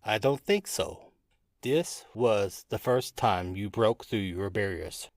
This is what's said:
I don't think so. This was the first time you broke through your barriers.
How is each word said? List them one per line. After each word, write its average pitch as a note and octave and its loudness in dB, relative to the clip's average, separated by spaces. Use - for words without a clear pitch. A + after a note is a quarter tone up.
I G#2+ 2
don't C#3 2
think G3+ 0
so. - -6
This D3+ 0
was G#2+ 0
the A2+ -4
first B2+ 0
time F#2 0
you G2+ -4
broke A2+ 2
through - -4
your F#2+ -2
barriers. F#2+ -4